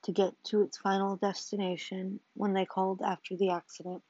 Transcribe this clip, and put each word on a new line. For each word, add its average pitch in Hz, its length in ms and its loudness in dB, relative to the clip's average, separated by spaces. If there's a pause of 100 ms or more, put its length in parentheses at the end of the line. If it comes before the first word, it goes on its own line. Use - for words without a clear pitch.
to 190 100 -2
get 185 320 2
to 208 180 4
its - 160 0
final 196 380 2
destination 190 1000 -2 (160)
when 202 200 0
they 190 120 2
called 190 360 0
after 190 340 -4
the 185 140 2
accident. 175 600 -6